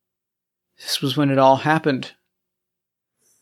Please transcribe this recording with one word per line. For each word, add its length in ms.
this 220
was 120
when 140
it 80
all 200
happened. 560